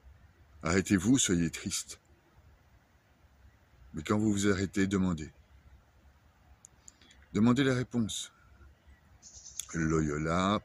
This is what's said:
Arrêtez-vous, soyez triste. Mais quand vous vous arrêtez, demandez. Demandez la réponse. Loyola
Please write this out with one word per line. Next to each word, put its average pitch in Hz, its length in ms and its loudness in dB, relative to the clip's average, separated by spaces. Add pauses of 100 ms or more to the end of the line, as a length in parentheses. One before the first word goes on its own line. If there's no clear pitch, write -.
(640)
Arrêtez-vous, 95 560 2
soyez 87 320 0
triste. - 500 -10 (1900)
Mais 80 100 -10
quand 104 160 0
vous 107 140 2
vous 101 160 0
arrêtez, 98 380 0
demandez. 92 440 0 (2000)
Demandez 120 320 4
la 131 100 2
réponse. 120 580 -4 (1400)
Loyola 80 920 0